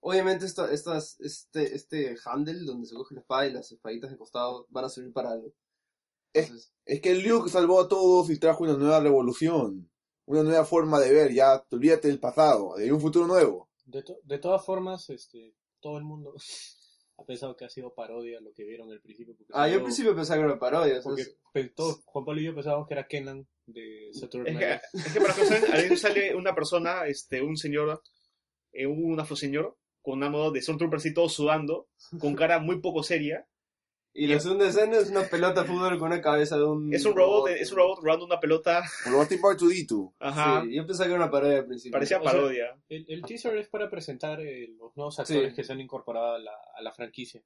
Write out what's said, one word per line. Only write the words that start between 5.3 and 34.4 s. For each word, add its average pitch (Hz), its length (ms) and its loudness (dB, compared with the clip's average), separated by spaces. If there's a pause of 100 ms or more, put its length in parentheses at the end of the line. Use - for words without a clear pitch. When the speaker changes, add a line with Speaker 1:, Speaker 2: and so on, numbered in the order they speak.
Speaker 1:
algo. 113 220 -10 (800)
Speaker 2:
Es, 156 140 2
Speaker 1:
Entonces 117 260 -20 (120)
Speaker 2:
es 151 160 -4
que 180 140 4
Luke 208 340 2
salvó 180 300 6
a 180 80 4
todos 185 420 4
y 151 80 0
trajo 160 280 2
una 156 80 2
nueva 147 260 4
revolución. 131 880 2 (360)
Una 151 180 2
nueva 156 220 4
forma 156 340 4
de 135 140 6
ver, 151 200 8
ya, 135 380 6
olvídate 151 380 4
del 139 100 -2
pasado, 120 560 2
hay 107 160 0
un 151 80 2
futuro 170 280 2
nuevo. 160 420 2 (160)
Speaker 3:
De 135 180 -12
to-, - 200 -18
de 143 160 -8
todas 190 260 0
formas, 185 440 -6
este, 113 440 -20 (280)
todo 151 160 -10
el 151 60 -12
mundo 151 320 -16
<laughs> - 800 -20
ha - 80 -20
pensado 127 300 -12
que 127 100 -18
ha 120 40 -20
sido 123 240 -16
parodia 117 480 -12
lo 107 120 -20
que 110 100 -16
vieron 110 280 -16
al 104 100 -20
principio, 113 360 -20
porque - 160 -20
Speaker 1:
Ah, 143 60 -4
yo 147 40 2
al 151 80 2
Speaker 3:
salió 190 120 0
Speaker 1:
principio 247 320 0
pensaba 160 220 -2
que 156 60 2
era 147 80 2
una 139 80 -4
parodia, 131 440 2
Speaker 3:
porque 135 180 -4
Speaker 1:
entonces - 160 -12 (160)
Speaker 3:
pe-, 131 160 -4
todo, 160 360 -4
Juan 135 200 -8
Pablo 151 160 -6
y 156 40 -6
yo 160 100 -8
pensábamos 147 320 -4
que 151 60 -8
era 139 140 -8
Kenan 135 400 -10 (200)
de 110 460 -18
Saturday 123 400 -8
Speaker 4:
Es 156 60 -6
que, 190 60 0
Speaker 3:
Night - 160 -4 (120)
Live. 190 120 -6
Speaker 4:
es 156 80 -6
que 214 80 2
para 339 140 4
que 403 100 4
saben, 220 180 4 (100)
ahí 180 240 4
sale 202 380 0
una 185 200 -2
persona, 170 500 -2
este, 139 360 -6
un 156 160 -4
señor, 151 440 -4 (720)
eh, 135 160 -6
un 160 320 -2
afroseñor, 147 580 -6 (240)
con 135 160 -8
una 143 120 -2
moda 151 220 0
de 131 100 -4
Stormtrooper 160 360 -2
así 151 160 -4
todo 170 160 2
sudando, 151 580 0 (320)
con 147 160 -2
cara 160 240 2
muy 170 200 -4
poco 165 240 -4
seria. 151 420 -4 (680)
Speaker 1:
Y 147 120 -2
la 147 120 4
segunda 190 280 2